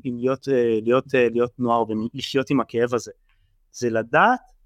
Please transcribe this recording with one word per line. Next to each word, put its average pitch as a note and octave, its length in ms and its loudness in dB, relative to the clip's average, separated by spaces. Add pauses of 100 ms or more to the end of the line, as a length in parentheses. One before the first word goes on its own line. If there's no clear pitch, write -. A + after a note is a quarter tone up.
עם B2 140 -6
להיות, C3 300 -2
אה, A#2+ 340 2
להיות, B2+ 320 0
אה, B2 180 4
להיות A#2+ 260 0
נוער A#2 320 2
ולחיות B2 600 -4
עם C3+ 100 2
הכאב A#2+ 340 -2
הזה. G#2+ 180 -6 (600)
זה A#2+ 180 -4
לדעת D3 500 2 (260)